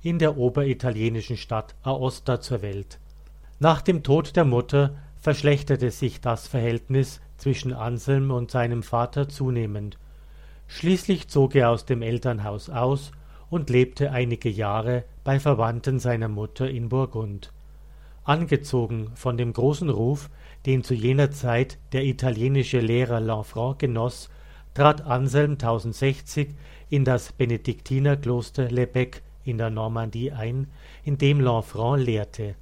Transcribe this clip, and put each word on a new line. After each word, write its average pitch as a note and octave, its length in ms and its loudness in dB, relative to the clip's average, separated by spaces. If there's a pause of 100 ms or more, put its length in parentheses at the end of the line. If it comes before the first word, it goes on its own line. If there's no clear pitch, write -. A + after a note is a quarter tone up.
in E3+ 200 -2
der D3+ 180 2
oberitalienischen B2 960 0
Stadt - 460 -6
Aosta C3 580 -2
zur A2 220 -4
Welt. G2+ 380 -8 (580)
Nach D#3 240 4
dem E3 220 2
Tod D3+ 320 2
der F3 80 6
Mutter C#3 500 2 (220)
verschlechterte C#3+ 760 2
sich - 300 -4
das A#2 260 -2
Verhältnis B2+ 720 0 (180)
zwischen C3 340 -2
Anselm B2+ 580 0
und B2 220 -2
seinem A#2+ 320 0
Vater B2 440 0
zunehmend. A2+ 720 -4 (680)
Schließlich F3 580 0
zog C3+ 300 4
er B2 140 6
aus A#2 140 0
dem B2 160 -2
Elternhaus A2+ 680 -4
aus C3+ 400 0 (400)
und E3 180 -4
lebte B2+ 440 2
einige B2 360 -2
Jahre A2 540 -2 (220)
bei C#3 160 2
Verwandten A#2+ 580 0
seiner A#2 300 0
Mutter G#2+ 420 -4
in A#2 180 -6
Burgund. A2 640 -4 (680)
Angezogen C3 920 0
von A#2+ 240 -4
dem A#2 160 -2
großen D3 340 2
Ruf, B2 400 0 (380)
den C3 180 2
zu - 80 -2
jener C3 380 4
Zeit B2 480 -2 (140)
der C3 120 0
italienische B2+ 760 0
Lehrer A#2 400 2
Lanfranc A2+ 580 -2
genoss, A#2+ 500 -2 (460)
trat D3 320 4
Anselm C#3 500 0
tausendsechzig A#2 960 -2 (400)
in C#3 160 2
das B2 260 0
Benediktinerkloster B2+ 1400 0
Le B2 160 0
Bec B2+ 360 -2 (220)
in B2 120 -4
der A2+ 140 -2
Normandie A2+ 600 -4
ein, B2+ 380 -4 (360)
in C#3+ 120 0
dem C#3+ 240 4
Lanfranc B2 640 2
lehrte. G#2+ 580 -4